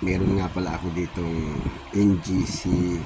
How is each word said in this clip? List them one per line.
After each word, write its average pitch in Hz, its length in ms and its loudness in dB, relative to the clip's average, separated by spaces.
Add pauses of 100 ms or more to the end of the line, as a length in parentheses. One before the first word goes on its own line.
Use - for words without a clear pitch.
Meron 92 320 2
nga 95 160 0
pala 85 240 -2
ako 85 160 -4
ditong 82 640 -4 (400)
N 101 240 6
G 92 240 0
C - 240 -2 (360)